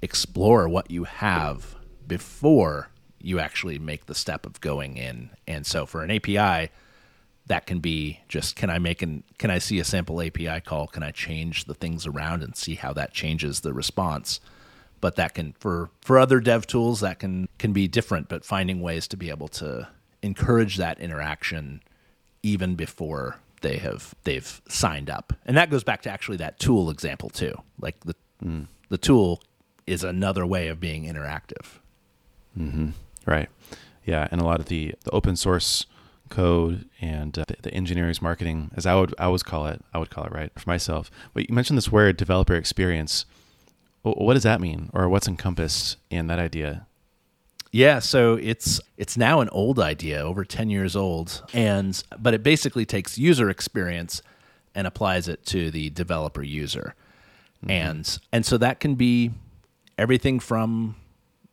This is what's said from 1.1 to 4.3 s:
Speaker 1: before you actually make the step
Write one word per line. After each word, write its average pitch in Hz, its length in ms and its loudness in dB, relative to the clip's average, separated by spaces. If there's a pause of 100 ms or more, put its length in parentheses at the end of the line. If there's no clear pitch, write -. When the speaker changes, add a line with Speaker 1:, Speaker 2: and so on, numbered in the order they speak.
Speaker 1:
before 90 840 2 (300)
you 90 200 -4
actually 76 380 -6
make 76 280 -10
the - 80 -12
step - 300 -6